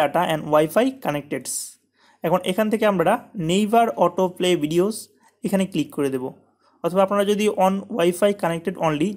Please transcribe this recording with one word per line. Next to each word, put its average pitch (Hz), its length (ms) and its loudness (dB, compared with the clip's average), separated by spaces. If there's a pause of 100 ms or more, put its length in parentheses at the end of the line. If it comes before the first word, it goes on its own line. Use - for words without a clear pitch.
data 156 200 0 (120)
and 156 80 -4 (120)
Wi-Fi 160 320 4 (180)
connecteds। 147 500 -6 (720)
এখন 175 200 2
এখান 214 260 0
থেকে 220 160 0
আমরা 190 280 2 (380)
neighbor 214 340 2 (180)
auto 175 200 0 (140)
play 180 160 2 (100)
videos 175 320 0 (480)
এখানে 190 220 0
ক্লিক 156 300 -4
করে 143 140 0
দেব, 131 140 -6 (600)
অথবা 180 200 2
আপনারা 202 220 0
যদি 208 240 2
on 190 240 2 (260)
Wi-Fi 180 320 2 (100)
connected 170 340 -4 (120)
only 156 300 0